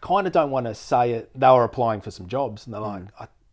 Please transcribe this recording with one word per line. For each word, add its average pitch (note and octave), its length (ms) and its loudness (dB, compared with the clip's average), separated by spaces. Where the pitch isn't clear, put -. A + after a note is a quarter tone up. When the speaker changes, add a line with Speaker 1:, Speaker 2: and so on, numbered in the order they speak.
Speaker 1:
kinda F#3 260 0
don't D#3+ 200 2
wanna A#2+ 240 -4
say A#2+ 380 0
it." A2+ 260 -6
They C3 100 6
were B2+ 160 8
applying A2+ 360 -2
for G2+ 100 -14
some F#2 160 -16
jobs, A#2 400 -6
and A2+ 80 -12
they're G#2 60 -10
like, G2+ 240 -8
Speaker 2:
Mm. F#2+ 60 -18
Speaker 1:
"I, - 80 -18